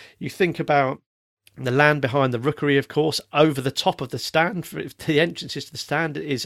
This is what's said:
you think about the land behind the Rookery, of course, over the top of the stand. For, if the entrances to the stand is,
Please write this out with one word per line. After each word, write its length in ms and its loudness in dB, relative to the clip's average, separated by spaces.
you 100 -8
think 300 -2
about 420 2
the 140 -4
land 300 6
behind 300 2
the 80 -2
Rookery, 380 0
of 100 0
course, 320 0
over 280 4
the 100 -2
top 280 -2
of 100 -8
the 100 -8
stand. 480 -2
For, 100 -12
if 180 -10
the 240 0
entrances 460 -4
to 60 -20
the 80 -14
stand 380 -4
is, 280 -4